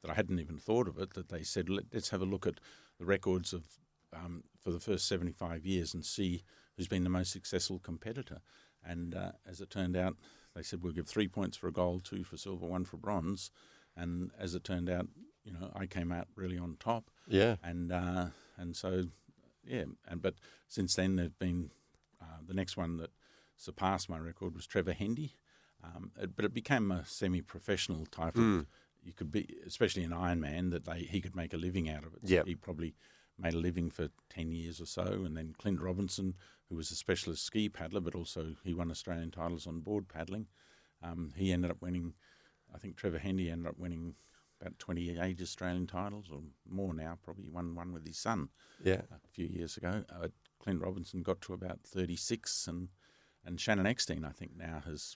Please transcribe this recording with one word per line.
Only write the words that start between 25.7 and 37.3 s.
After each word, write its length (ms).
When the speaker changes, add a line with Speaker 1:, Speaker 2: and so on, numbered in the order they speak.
Speaker 1:
Um, 280
it, 140
but 100
it 80
became 380
a 140
semi-professional 1040
type 280
of, 80
Speaker 2:
Mm. 220
Speaker 1:
you 120
could 180
be, 340
especially 380
in 80
Ironman, 600
that 140
they, 180
he 180
could 140
make 180
a 40
living 320
out 160
of 80
it. 100
Speaker 2:
Yep. 240
Speaker 1:
He 80
probably 400
made 160
a 40
living 320
for 200
ten 220
years 300
or 40
so. 400
And 120
then 200
Clint 240
Robinson, 540
who 60
was 160
a 40
specialist 500